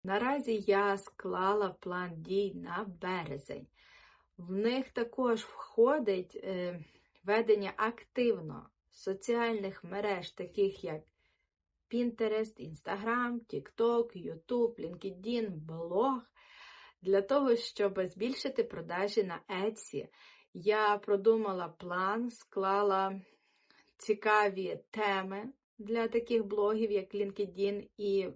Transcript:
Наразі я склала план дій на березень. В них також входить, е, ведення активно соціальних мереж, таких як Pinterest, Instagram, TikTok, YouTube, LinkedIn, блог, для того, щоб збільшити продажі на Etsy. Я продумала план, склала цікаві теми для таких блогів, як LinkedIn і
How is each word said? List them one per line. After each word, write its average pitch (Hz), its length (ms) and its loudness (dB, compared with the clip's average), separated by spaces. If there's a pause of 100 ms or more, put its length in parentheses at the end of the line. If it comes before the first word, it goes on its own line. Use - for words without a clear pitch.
Наразі 226 640 0
я 202 300 4
склала 190 720 0
план 180 520 -6
дій 190 340 0
на 175 300 -6 (160)
березень. 165 680 -6 (680)
В 180 140 -12
них 233 380 0
також 233 520 0
входить, 226 1040 2
е, 180 360 -4 (440)
ведення 208 540 4
активно 220 920 -2 (220)
соціальних 208 920 -2
мереж, 190 480 -4
таких 196 520 -2
як 156 180 -6 (920)
Pinterest, 220 680 -2 (100)
Instagram, 233 720 -4 (100)
TikTok, 233 680 2
YouTube, 190 640 -2
LinkedIn, 196 720 -6
блог, 170 720 -2 (800)
для 196 200 4
того, 262 340 4
щоб 202 500 0
збільшити 240 580 -2
продажі 180 600 -2
на 175 260 -6
Etsy. 202 580 -4 (520)
Я 208 380 4
продумала 202 720 2
план, 185 640 -2
склала 196 880 0 (760)
цікаві 208 800 2 (100)
теми 196 600 -2 (280)
для 226 300 -2
таких 226 380 0
блогів, 208 460 2
як 196 240 -2
LinkedIn 196 800 -2
і 196 380 0